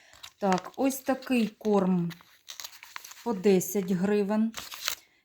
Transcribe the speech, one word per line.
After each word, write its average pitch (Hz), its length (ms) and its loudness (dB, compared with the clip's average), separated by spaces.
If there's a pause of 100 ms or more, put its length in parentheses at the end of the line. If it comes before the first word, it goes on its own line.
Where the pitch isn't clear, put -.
(380)
Так, 185 380 0
ось 269 240 -2
такий 254 480 0
корм 185 600 2 (1120)
по 233 80 -2
десять 190 580 2
гривень. 208 600 2 (720)